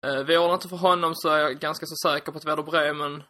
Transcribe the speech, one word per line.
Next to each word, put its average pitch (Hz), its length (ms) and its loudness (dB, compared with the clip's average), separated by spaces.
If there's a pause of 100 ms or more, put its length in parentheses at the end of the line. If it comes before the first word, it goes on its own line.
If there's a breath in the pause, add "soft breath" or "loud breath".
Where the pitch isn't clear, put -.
Eh, 135 120 -2
vore 165 300 4
det 175 60 4
inte 180 160 -4
för 180 80 -10
honom 175 380 2
så 165 140 -2
är 151 100 4
jag 147 200 0
ganska 156 260 -6
så 160 240 -2
säker 147 220 -2
på 156 60 -12
att 151 80 -12
Werder 151 180 -2
Bremen 147 680 0